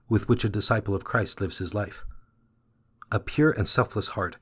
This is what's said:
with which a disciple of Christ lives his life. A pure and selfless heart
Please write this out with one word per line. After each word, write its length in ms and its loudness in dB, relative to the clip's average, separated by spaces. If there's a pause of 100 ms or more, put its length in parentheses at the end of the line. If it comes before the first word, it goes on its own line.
with 200 2
which 160 4
a 40 0
disciple 460 0
of 100 -4
Christ 360 -2
lives 180 -4
his 160 -4
life. 300 -4 (1080)
A 80 0
pure 320 2
and 160 0
selfless 400 2
heart 340 -4